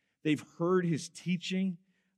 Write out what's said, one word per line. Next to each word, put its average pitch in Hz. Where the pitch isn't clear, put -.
They've 151
heard 175
his 165
teaching. 185